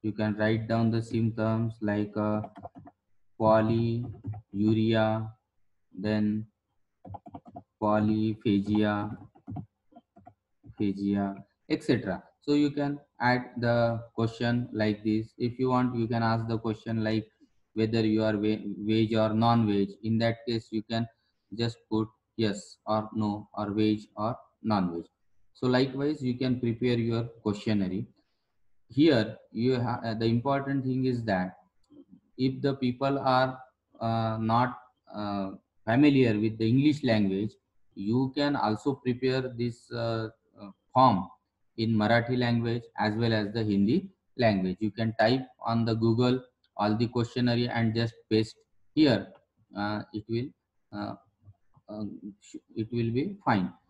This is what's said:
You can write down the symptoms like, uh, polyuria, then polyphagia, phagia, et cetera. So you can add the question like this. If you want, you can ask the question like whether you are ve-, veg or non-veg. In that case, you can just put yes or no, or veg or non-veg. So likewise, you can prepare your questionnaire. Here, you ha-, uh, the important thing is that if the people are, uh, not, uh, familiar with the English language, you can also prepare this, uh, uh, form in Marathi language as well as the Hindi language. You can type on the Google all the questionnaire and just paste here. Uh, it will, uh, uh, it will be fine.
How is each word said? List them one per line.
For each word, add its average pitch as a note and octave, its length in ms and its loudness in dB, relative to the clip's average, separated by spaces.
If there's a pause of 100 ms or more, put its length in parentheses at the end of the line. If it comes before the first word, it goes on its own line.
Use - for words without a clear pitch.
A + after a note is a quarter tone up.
You G#2+ 100 -4
can G#2+ 240 -2
write A2 300 2
down A2+ 240 2
the A2+ 100 0
symptoms A2+ 800 0
like, G#2 360 -2
uh, G#2+ 260 0 (960)
polyuria, A2 1900 2 (640)
then G#2+ 540 0 (1300)
polyphagia, G#2+ 1400 0 (1600)
phagia, G2+ 580 -2 (320)
et D#3 160 -4
cetera. G2+ 380 0 (180)
So D3 140 -2
you D3 180 2
can C#3+ 260 -4 (220)
add B2 380 0
the A#2 420 2 (140)
question A#2+ 580 -2
like G#2+ 320 -2
this. A2 340 -2
If A#2+ 200 -4
you C3 120 0
want, B2 240 0
you A2+ 140 -2
can A#2 140 -2
ask A2+ 260 0
the A2+ 100 -2
question A2 460 -4
like A2 260 -2 (440)
whether A2 300 0
you A2 200 2
are G#2+ 120 2
ve-, G#2 380 -2 (160)
veg A2 240 2
or A2 200 2
non-veg. A2 560 2 (120)
In A2 160 0
that A2+ 280 0
case, A#2 260 -4
you A2 100 -2
can A#2 240 -4 (480)
just A2+ 240 -4 (120)
put A2 180 0 (280)
yes G#2 500 -4
or G#2+ 280 -2
no, G#2 400 -4
or G#2 160 -6
veg G#2+ 300 2 (160)
or A2 200 -4 (260)
non-veg. F2+ 420 0 (500)
So - 120 -6
likewise, C3+ 560 0
you B2 160 -2
can B2+ 220 -2
prepare A#2+ 360 0
your A#2 280 -2 (180)
questionnaire. G2+ 640 -2 (840)
Here, B2+ 480 2 (140)
you A#2+ 300 0
ha-, A#2 240 -4
uh, A2+ 100 -4
the A2 120 -2
important C#3 580 0
thing B2+ 200 -2
is A#2+ 200 -2
that F#2 320 -2 (840)
if C3 240 -2
the C#3 120 0
people C3+ 440 -2
are, C3 400 2 (420)
uh, A2+ 400 -2
not, A#2+ 380 2 (340)
uh, G2+ 380 -6 (340)
familiar B2+ 540 4
with A2 200 -2
the A2+ 100 0
English C#3+ 340 2
language, G#2+ 500 2 (440)
you B2 400 -2
can C#3+ 180 0
also G#2+ 400 -2
prepare B2+ 480 -2
this, A#2+ 480 -6
uh, A2+ 380 -4 (320)
uh, G2+ 100 -16 (240)
form A2+ 340 6 (480)
in A2+ 180 0
Marathi A#2 440 2
language A#2 460 0 (120)
as G#2 200 0
well A2+ 160 2
as G#2 200 -2
the A2+ 120 -2
Hindi G#2+ 460 2 (260)
language. F#2+ 420 2
You G#2+ 140 -2
can A2 260 -2
type B2+ 260 2 (220)
on A#2 180 0
the A2+ 100 0
Google A#2 460 2 (360)
all G#2 200 0
the A#2 120 0
questionnaire A#2+ 640 0
and A2+ 200 0
just A2+ 200 -2 (160)
paste A2 260 2 (380)
here. C3+ 380 4 (440)
Uh, G#2 260 -4 (100)
it A2 160 -8
will, A#2 200 -4 (440)
uh, G#2 220 -8 (760)
uh, G#2+ 160 -10 (720)
it A2 160 -6
will A#2 180 -2
be D#3 340 -4
fine. G2+ 280 0 (180)